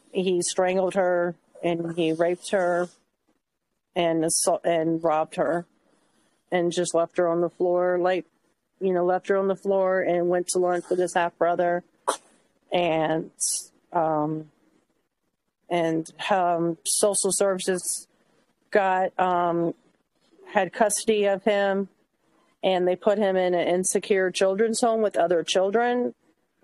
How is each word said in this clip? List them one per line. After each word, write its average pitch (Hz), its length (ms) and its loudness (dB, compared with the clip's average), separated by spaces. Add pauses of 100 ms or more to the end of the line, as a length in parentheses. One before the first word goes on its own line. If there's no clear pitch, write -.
(120)
he 180 300 0
strangled 185 540 0
her, 175 400 0 (280)
and 170 320 -4
he 160 180 0
raped 170 360 -2
her, 175 400 0 (1040)
and 165 320 0
assault-, 175 400 -2
and 165 380 0
robbed 160 320 -2
her, 165 320 -2 (840)
and 175 200 0
just 170 240 -2
left 165 220 0
her 175 100 2
on 170 140 0
the 170 80 0
floor, 180 500 0
like, 180 260 0 (540)
you 190 140 0
know, 175 120 0
left 180 220 0
her 196 100 2
on 196 100 0
the 190 80 0
floor 190 460 0
and 175 280 0
went 180 180 -2
to 185 120 -2
lunch 180 300 0
with 180 80 0
his 180 160 -2
half 170 240 0
brother. 175 460 0 (880)
And, 160 580 0 (640)
um, 156 580 -2 (1200)
and, 160 400 -2 (200)
um, 170 560 0
social 196 480 0
services 185 720 -2 (640)
got, 190 480 2
um, 175 560 0 (720)
had 190 260 0
custody 208 520 2
of 196 180 0
him, 196 460 0 (760)
and 180 240 2
they 180 80 2
put 202 220 2
him 196 180 2
in 180 180 2
an 170 140 2
insecure 185 640 0
children's 196 500 0
home 226 200 2
with 208 160 0
other 170 260 2
children, 233 720 0 (480)